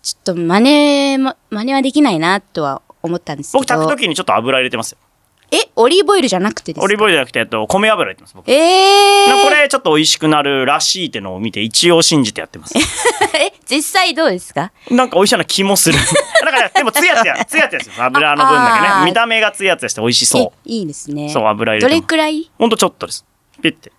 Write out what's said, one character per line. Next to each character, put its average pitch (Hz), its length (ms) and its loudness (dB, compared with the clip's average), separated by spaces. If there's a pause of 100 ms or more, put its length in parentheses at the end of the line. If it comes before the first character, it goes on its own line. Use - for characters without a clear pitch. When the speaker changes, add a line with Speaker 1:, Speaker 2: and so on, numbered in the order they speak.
Speaker 1:
ち - 160 -10
ょ - 0 -
っ - 60 -20
と 185 100 -4
真 175 260 0 (560)
似、 - 20 -2
ま-、 262 180 -2 (140)
真 214 140 -6
似 262 80 -4
は 269 100 0
で 269 100 -2
き 294 100 2
な 254 80 4
い 165 80 -2
な 180 220 0
と - 220 -8
は 139 200 -6 (180)
思 170 160 -6
っ 165 40 -6
た 156 140 -12
ん 143 40 -12
で 147 60 -12
す - 80 -14
け 254 60 2
ど。 - 20 4
Speaker 2:
僕 262 80 -6
炊 156 180 0
く 160 40 0 (100)
時 208 80 -2
に 151 80 -4
ち 190 40 -6
ょ - 20 -8
っ - 20 -8
と 95 100 0
油 127 240 0
入 127 60 0
れ 127 60 -4
て 123 60 -6
ま 113 60 -4
す - 100 -10
よ。 - 60 -20 (520)
Speaker 1:
え？ 320 260 0
オ 233 120 4
リ 359 120 4
ー 311 40 0
ブ 403 100 2
オ - 20 4
イ 349 60 2
ル 262 60 0
じ 190 60 -2
ゃ 180 60 -2
な 214 120 -2
く - 80 -12
て 165 120 -12
で 156 60 -14
す - 20 -12
か？ - 40 0
Speaker 2:
オ 196 40 0
リ 208 80 0
ー - 20 -10
ブ 214 60 0
オ - 40 2
イ 180 40 2
ル 160 40 2
じ - 20 2
ゃ 131 40 0
な 123 40 -4
く - 40 -20
て、 - 80 -4
え 113 60 -2
っ - 20 -6
と、 107 200 -4
米 202 220 0
油 180 180 0
入 95 40 -8
れ 92 60 -16
て - 60 -20
ま - 40 -20
す、 - 80 -20
僕。 95 160 -10
Speaker 1:
え 392 760 4
ー。 - 20 6
Speaker 2:
な-、 403 160 4
こ 381 60 4
れ 294 180 2
ち 185 80 -2
ょ - 20 -2
っ - 40 -4
と 156 120 2
美 156 80 2
味 156 40 0
し - 100 0
く 156 100 -4
な 151 160 2
る 135 240 -2
ら 147 140 0
し 185 240 -4
い 139 40 -8
っ - 20 -10
て 110 100 -10
の 95 140 -10
を 92 60 -10
見 110 120 -6
て、 104 100 -6
一 113 300 2
応 165 100 4
信 151 220 2
じ 104 100 -6
て 80 60 -8
や 80 60 -10
っ - 40 -20
て - 80 -20
ま - 80 -20
す。 - 100 -16
Speaker 1:
<laughs> - 640 -2
え？ 320 140 0 (180)
実 294 120 0
際 359 320 -2
ど 320 100 0
う 262 60 2
で 180 100 -4
す - 120 -20
か？ 160 200 -6 (180)
Speaker 2:
な 254 140 2
ん 247 40 -4
か - 80 -4
美 190 60 4
味 208 60 4
し - 20 0
そ 220 60 2
う - 20 -4
な - 60 -4
気 - 200 -2
も 196 120 0
す - 160 2
る。 143 60 2 (220)
<laughs> 571 240 0
な 320 60 0
ん 269 40 -2
か、 233 200 0
で - 80 2
も 226 100 -2
ツ 302 140 0
ヤ 269 160 2
ツ 185 40 2
ヤ、 151 180 -2
ツ - 120 -6
ヤ 294 120 2
ツ 175 80 -8
ヤ 123 40 -6
し 113 40 -10
て 104 60 -18
ま - 60 -18
す。 120 60 -4
油 151 320 2
の 151 100 2
分 262 100 4
だ 247 220 2
け 208 60 2
ね。 208 60 2
Speaker 1:
あ、 196 120 2
あ - 20 2
ー。 - 40 2
Speaker 2:
見 180 80 -2
た 233 100 2
目 226 160 0
が 208 120 0
ツ 196 120 -8
ヤ 180 120 2
ツ - 80 -10
ヤ 113 40 -6
し - 60 -6
て 110 80 -8
美 117 60 0
味 123 60 0
し - 120 0
そ 233 260 2 (140)
う。 - 20 -16
Speaker 1:
い 233 80 -6
い、 - 40 -4
い - 20 -6
い 165 40 -6
で 147 60 -8
す - 180 -16
ね。 147 200 -8
Speaker 2:
そ 143 100 -2
う、 107 60 0
油 110 260 0
入 107 40 0
れ 107 40 0
て 240 60 2
ま - 20 4
す。 302 60 2
Speaker 1:
ど 330 80 2
れ - 40 -10
く 330 120 0
ら 311 100 0
い？ 311 300 -6
Speaker 2:
ほ 233 80 2
ん - 40 0
と 440 60 0
ち - 80 2
ょ 330 40 0
っ - 100 -6
と - 80 -10
で - 60 -14
す。 - 120 -14 (380)
ピ 160 80 0
ッ 156 60 -18
て。 - 220 -20